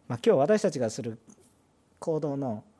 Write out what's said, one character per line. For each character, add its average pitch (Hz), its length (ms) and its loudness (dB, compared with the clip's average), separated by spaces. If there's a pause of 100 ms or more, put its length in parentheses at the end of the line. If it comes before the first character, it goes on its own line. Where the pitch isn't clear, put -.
ま 123 80 -6
あ、 - 80 -6
今 226 100 6
日 151 40 6
私 202 240 4
た 190 80 2
ち 151 80 -6
が 117 120 0
す 123 100 -10
る 113 180 -8 (800)
行 156 220 -4
動 147 160 -4
の、 123 280 -6 (160)